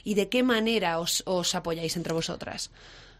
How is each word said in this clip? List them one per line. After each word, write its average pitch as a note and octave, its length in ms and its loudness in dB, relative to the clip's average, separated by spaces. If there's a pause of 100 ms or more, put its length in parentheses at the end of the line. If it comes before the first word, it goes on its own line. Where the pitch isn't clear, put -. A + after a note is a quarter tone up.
y G#3 120 0
de G3 120 2
qué B3+ 160 4
manera A3 560 2
os, - 260 -2
os F3+ 300 0
apoyáis E3 400 -2
entre E3 180 -2
vosotras? - 580 -6 (480)